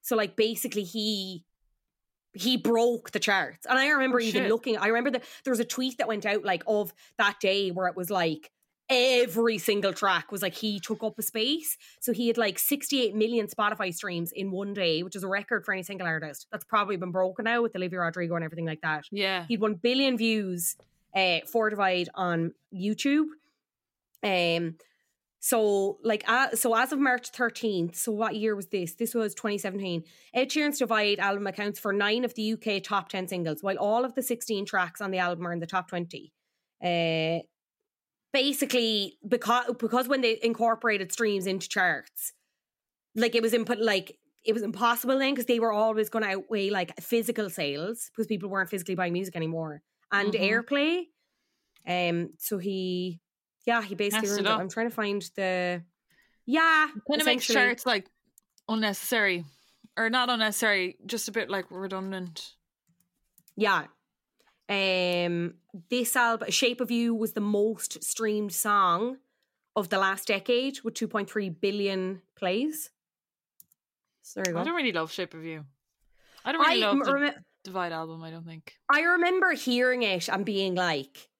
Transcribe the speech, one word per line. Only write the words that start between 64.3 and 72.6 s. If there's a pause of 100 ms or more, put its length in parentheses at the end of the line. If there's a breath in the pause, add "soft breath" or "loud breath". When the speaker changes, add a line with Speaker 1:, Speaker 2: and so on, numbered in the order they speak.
Speaker 1:
Um, (360)
this
album
"Shape
of
You"
was
the
most
streamed
song (580)
of
the
last
decade
with
two
point
three
billion (140)
plays. (1300)